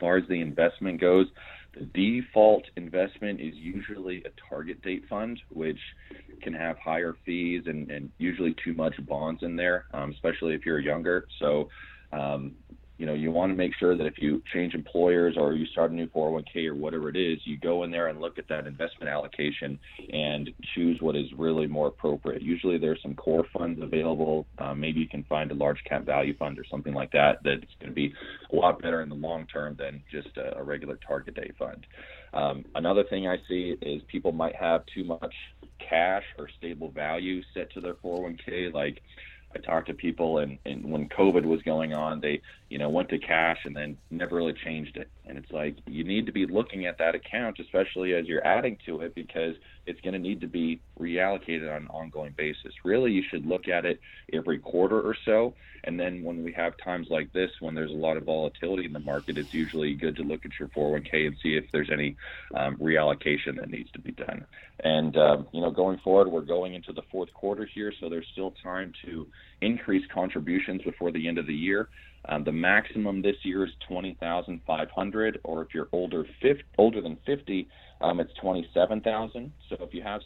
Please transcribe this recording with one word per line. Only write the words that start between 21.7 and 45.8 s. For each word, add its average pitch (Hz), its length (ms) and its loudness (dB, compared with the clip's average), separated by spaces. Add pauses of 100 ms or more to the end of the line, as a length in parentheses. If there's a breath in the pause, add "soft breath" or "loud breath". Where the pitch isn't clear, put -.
appropriate. 73 560 -2
Usually 87 340 2
there's 78 240 2
some 71 140 -8
core 78 320 4 (100)
funds 85 240 -2
available. 78 680 2 (100)
Uh, 69 160 -4
maybe 76 240 -2
you 80 80 2
can 73 160 -6
find 76 300 0
a - 20 -4
large 71 300 2
cap 71 220 -2
value 71 300 2
fund 71 220 -4
or 71 60 -10
something 71 280 -6
like 67 200 -4
that 73 320 8
that's 69 340 0
gonna 71 140 -12
be 71 200 0 (400 loud breath)
a - 40 2
lot 87 260 4
better 82 180 0
in 76 80 -6
the 73 60 -10
long 80 320 -6
term 73 320 -6
than 71 320 -8
just 73 260 -10
a, 67 220 -6
a 67 60 -8
regular 71 320 -6
target - 400 -6
date - 200 -10
fund. - 300 -8 (480 loud breath)
Um, 69 300 -2 (100)
another 95 300 4
thing 95 240 -2
I 90 80 2 (100)
see 90 340 -2
is 73 280 -6
people 90 240 -2
might 80 240 -2
have 82 300 2
too 95 180 -8
much 82 300 -6 (440)
cash 90 460 2 (120)
or 73 120 -10 (100)
stable 82 320 -8
value 85 520 -4 (120)
set 87 200 -8
to 95 60 -10
their 87 140 -8
four 87 240 -6
oh 90 40 -2
one 85 220 -6
K. 90 300 -4
Like, 73 280 -2 (520 loud breath)
I 78 60 -8
talked 80 260 0
to 73 80 -6
people, 80 440 0
and, 69 280 -2
and 71 260 -6
when 76 160 -2
covid 90 380 6
was 80 160 4
going 80 320 0
on, 78 260 -2
they, 73 220 -2 (260 soft breath)
you 65 80 -10
know, 73 140 0
went 87 180 2
to 82 100 0
cash 82 460 2
and 71 100 -10
then 73 220 -6 (140)
never 87 260 -4
really 82 160 2 (100)
changed 78 360 -8
it. 71 100 -10 (160)
And 69 140 -12
it's 69 120 -16
like, 76 260 -4 (100)